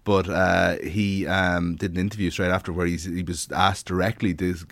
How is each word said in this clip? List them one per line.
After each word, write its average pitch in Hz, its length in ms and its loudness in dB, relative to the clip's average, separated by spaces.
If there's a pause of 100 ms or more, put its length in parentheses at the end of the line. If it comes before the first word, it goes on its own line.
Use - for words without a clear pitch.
But, 95 260 4
uh, 90 480 2
he, 98 480 -2
um, 87 500 2
did 92 160 -4
an 90 60 -2
interview 101 320 0
straight 90 200 0
after 95 220 0
where 87 140 0
he's, 85 180 -2
he 92 180 -4
was 85 300 -6
asked 95 340 0
directly, 92 520 0
"Is, 87 340 -2